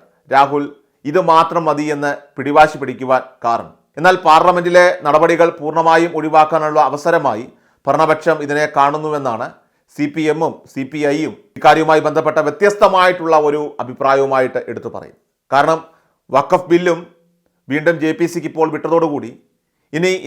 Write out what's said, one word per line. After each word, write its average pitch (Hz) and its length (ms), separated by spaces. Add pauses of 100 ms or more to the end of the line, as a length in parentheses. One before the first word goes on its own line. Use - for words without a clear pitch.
(300)
രാഹുൽ 143 360 (380)
ഇത് 151 160 (120)
മാത്രം 165 380
മതിയെന്ന് 147 420 (240)
പിടിവാശി 143 460
പിടിക്കുവാൻ 127 420 (220)
കാരണം. 107 280 (240)
എന്നാൽ 185 160 (140)
പാർലമെന്റിലെ 175 580 (200)
നടപടികൾ 165 420 (100)
പൂർണ്ണമായും 160 600
ഒഴിവാക്കാനുള്ള 156 600 (100)
അവസരമായി 143 560 (420)
ഭരണപക്ഷം 156 600
ഇതിനെ 147 180 (120)
കാണുന്നുവെന്നാണ് 143 720 (480)
സി 147 180
പി 160 180
എമ്മും 151 220 (200)
സി 131 180
പി 147 180
ഐയും 147 240 (260)
ഇക്കാര്യവുമായി 156 480
ബന്ധപ്പെട്ട 151 400
വ്യത്യസ്തമായിട്ടുള്ള 185 880 (140)
ഒരു 151 120 (220)
അഭിപ്രായവുമായിട്ട് 131 800 (100)
എടുത്തു 113 240
പറയും. - 220 (360)
കാരണം 156 280 (540)
വഖഫ് 143 360
ബില്ലും 175 300 (720)
വീണ്ടും 156 300
ജെ 156 160
പി 170 140
സിക്ക് 160 180
ഇപ്പോൾ 160 240
വിട്ടതോടുകൂടി 151 560 (680)
ഇനി 185 140 (140)